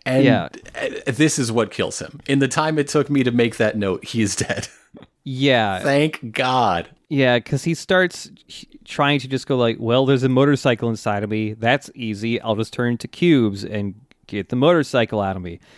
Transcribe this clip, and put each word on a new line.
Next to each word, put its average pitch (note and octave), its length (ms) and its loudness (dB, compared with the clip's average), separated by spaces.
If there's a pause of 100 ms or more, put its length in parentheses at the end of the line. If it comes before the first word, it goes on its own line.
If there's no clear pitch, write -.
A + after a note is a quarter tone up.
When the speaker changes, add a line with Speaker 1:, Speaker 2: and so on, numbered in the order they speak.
Speaker 1:
And C3 200 2
Speaker 2:
Yeah. G#2 240 4 (260)
Speaker 1:
th-, - 300 -8
this D3 340 2
is A#2 140 0
what A2 180 0
kills - 300 -6
him. - 260 -14
In C#3 140 2
the C3+ 80 2
time D#3 300 0
it C#3+ 100 0
took D3 200 0
me C#3 140 2
to B2 80 2
make A#2 280 2
that A2 200 2
note, G2 260 -2
he A2+ 160 -4
is G2+ 160 0
dead. - 360 -6
<laughs> - 60 -20 (480)
Speaker 2:
Yeah. B2+ 540 2
Speaker 1:
Thank C#3 520 0
God. B2 580 0 (180)
Speaker 2:
Yeah, C3 320 2
'cause - 240 -4
he E3+ 100 0
starts - 560 -2 (160)
h-, - 200 -20 (180)
trying C#3+ 360 0
to B2+ 80 -12
just C3 180 -4
go C3+ 100 0
like, A#2 240 0
"Well, A#2+ 240 2
there's C3 180 2
a C3 60 2
motorcycle C3 600 2
inside G#2 340 -4
of G#2 60 -6
me. G#2+ 240 -4
That's A2+ 400 0
easy. A2+ 480 -4
I'll A2 140 0
just A2 180 -4
turn A#2+ 180 0
into - 160 -6
cubes A2+ 560 2
and G2+ 300 -6 (320)
get G2+ 240 -8
the B2 60 -2
motorcycle C3 640 2
out F#2+ 140 -2
of F#2 60 -8
me." E2+ 180 -12 (180)